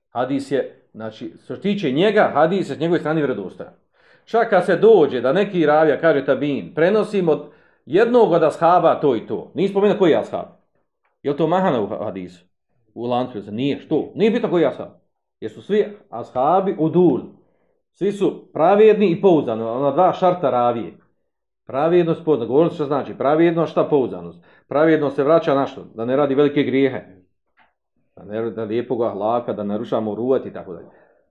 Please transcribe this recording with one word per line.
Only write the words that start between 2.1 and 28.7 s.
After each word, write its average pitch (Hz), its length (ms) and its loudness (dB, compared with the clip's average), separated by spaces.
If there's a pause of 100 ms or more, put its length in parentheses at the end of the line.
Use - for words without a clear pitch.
hadis 160 360 0
je 135 60 -8
s 113 40 -10
njegove 165 200 0
strane 156 220 -2
vjerodostojan. 101 520 -6 (520)
Čak 226 240 0
kad 180 160 4
se 185 100 2
dođe 165 460 6
da 127 120 2
neki 185 320 0
ravija 147 340 4
kaže 147 260 2
tabin, 127 500 -2
prenosim 196 540 0
od - 200 -2 (360)
jednog 226 460 4
od 165 120 4
ashaba 165 560 2
to 139 160 2
i 104 120 -6
to. 104 260 -10
Nije 180 160 -2
spomenuo 196 280 0
koji 180 140 4
je 113 80 2
ashab. 95 260 -6 (800)
Je 139 80 -2
li 143 60 -6
to 165 100 0
mahana 175 340 0
u 98 60 -4
hadisu? 95 580 -10 (480)
U 113 120 -10
lancu 123 260 -4
prenosa? 101 200 -12
Nije, 139 280 -4
što? - 360 -4
Nije 208 160 2
bitno 220 180 -2
koji 165 120 0
je 147 60 2
ashab. 110 220 -8 (500)
Jer 107 120 -10
su - 100 -20
svi - 360 -2 (120)
ashabi 156 680 -2
udul. 156 420 2 (720)
Svi 196 180 -4
su - 420 -4
pravedni 202 580 4
i 160 100 -4
pouzdani, 131 420 2
ona 127 280 -2
dva 165 220 2
šarta 175 360 0
ravije. 120 480 -2 (680)
Pravednost, 165 600 0
pouzdano. 123 220 0
Govorili 160 260 2
što 147 120 -6
znači 127 320 -4
pravednost, 160 540 2
šta 160 180 0
pouzdanost? 95 540 -4 (240)
Pravednost 147 480 0
se 147 80 -2
vraća 160 320 2
na 139 120 0
što? - 160 -16
Da 110 220 -12
ne 127 100 0
radi 139 200 0
velike 143 280 2
grijehe. 123 380 0 (1120)
Da - 80 -20
ne, 110 260 -6
da 110 140 -8
lijepog 120 380 -4